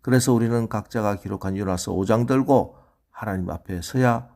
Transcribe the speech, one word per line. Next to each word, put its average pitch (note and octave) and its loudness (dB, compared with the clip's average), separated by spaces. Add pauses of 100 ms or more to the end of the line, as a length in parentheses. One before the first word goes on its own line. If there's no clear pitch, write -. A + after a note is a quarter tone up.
그래서 B2+ 4
우리는 A#2 2
각자가 G#2+ -2
기록한 F#2+ -6
요나서 F#2+ -4
오 F#2 0
장 A2+ 2
들고 C3 2 (320)
하나님 F#2+ -6
앞에 E2+ -8
서야 B2 0